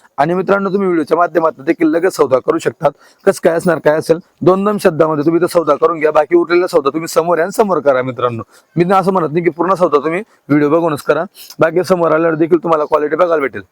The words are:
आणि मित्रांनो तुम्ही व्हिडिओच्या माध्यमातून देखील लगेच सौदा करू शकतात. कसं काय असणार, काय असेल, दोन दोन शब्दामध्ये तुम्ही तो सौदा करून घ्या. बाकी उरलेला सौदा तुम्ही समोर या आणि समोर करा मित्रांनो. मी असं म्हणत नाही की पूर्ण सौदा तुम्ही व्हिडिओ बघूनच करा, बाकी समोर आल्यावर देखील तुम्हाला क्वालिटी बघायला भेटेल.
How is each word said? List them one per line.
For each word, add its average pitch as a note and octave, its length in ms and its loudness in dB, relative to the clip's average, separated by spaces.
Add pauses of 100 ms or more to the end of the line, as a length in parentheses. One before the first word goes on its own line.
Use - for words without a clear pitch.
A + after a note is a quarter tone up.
(160)
आणि D#3 180 0
मित्रांनो F#3+ 340 0
तुम्ही G3 180 0
व्हिडिओच्या E3 300 0
माध्यमातून D#3+ 480 0
देखील E3 220 0
लगेच E3 300 0
सौदा C3 220 2
करू D#3 200 -2
शकतात. C#3+ 320 -2 (360)
कसं G3 180 0
काय E3+ 120 2
असणार, E3 220 0
काय D3+ 200 2
असेल, D#3+ 200 0 (240)
दोन F#3 220 2
दोन G#3 140 -2
शब्दामध्ये D#3 460 0
तुम्ही E3 160 0
तो F3 60 0
सौदा D#3 280 0
करून D#3+ 240 0
घ्या. D3+ 120 0
बाकी D#3 260 0
उरलेला F3 300 2
सौदा D#3 220 0
तुम्ही D#3+ 200 -6
समोर E3+ 300 0
या D#3+ 60 0
आणि F#3+ 80 -6
समोर F#3+ 280 0
करा C3 220 0
मित्रांनो. A#2+ 400 -4 (340)
मी E3+ 160 2
असं F#3+ 200 2
म्हणत F3 200 0
नाही E3+ 120 -2
की E3+ 60 -6
पूर्ण E3+ 240 -2
सौदा D#3 240 2
तुम्ही D#3+ 240 -2 (260)
व्हिडिओ D3 220 2
बघूनच D#3+ 320 0
करा, D#3 220 0 (340)
बाकी E3 260 2
समोर E3 280 0
आल्यावर D#3+ 240 0
देखील D#3+ 260 0
तुम्हाला D#3+ 220 0
क्वालिटी D3+ 320 0
बघायला E3 240 2
भेटेल. A2 320 -6